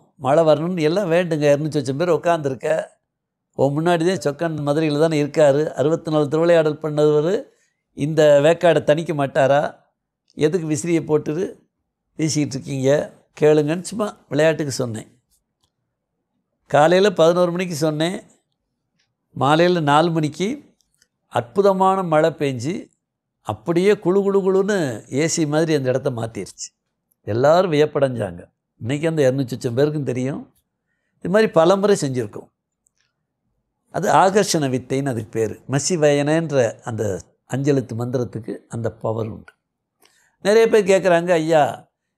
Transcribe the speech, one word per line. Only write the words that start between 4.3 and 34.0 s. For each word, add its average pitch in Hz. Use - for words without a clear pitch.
சொக்கன் 160
மதுரையில் 147
தானே 156
இருக்காரு, 147
அறுபத்தி 160
நாலு 151
திருவிளையாடல் 156
பண்ணவர் 151
இந்த 147
வேக்காடை 160
தணிக்க 156
மாட்டாரா, 143
எதுக்கு 160
விசிறியை 160
போட்டுரு 151
வீசிக்கிட்டு 147
இருக்கீங்க, 139
கேளுங்கன்னு 156
சும்மா -
விளையாட்டுக்கு 151
சொன்னேன். 113
காலையில 180
பதினோரு 175
மணிக்கு 175
சொன்னேன், 160
மாலையில 165
நாலு 151
மணிக்கு 175
அற்புதமான 190
மழை 156
பெஞ்சு 143
அப்படியே 170
குளு 196
குளு 196
குளுன்னு 185
ஏ 156
சி 160
மாதிரி 156
அந்த 131
இடத்த 135
மாத்திருச்சு. 117
எல்லாரும் 151
வியப்படைஞ்சாங்க. 131
இன்னைக்கு 147
அந்த 147
இருநூத்தி 135
லட்சம் 120
பேருக்கும் 147
தெரியும். 131
இது -
மாதிரி 214
பல 165
முறை 202
செஞ்சுருக்கோம். 127
அது 160